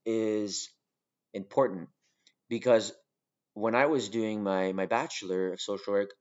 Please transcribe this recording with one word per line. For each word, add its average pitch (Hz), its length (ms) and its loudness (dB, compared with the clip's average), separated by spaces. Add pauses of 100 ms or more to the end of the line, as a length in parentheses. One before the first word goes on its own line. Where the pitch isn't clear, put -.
is 107 640 -2 (640)
important 98 540 0 (600)
because 113 440 4 (640)
when 110 200 0
I 135 120 6
was 131 220 0
doing 110 340 -2
my, 95 300 0
my 95 140 -2
Bachelor 92 680 -2
of 98 80 -8
Social 101 320 -6
Work, 101 280 0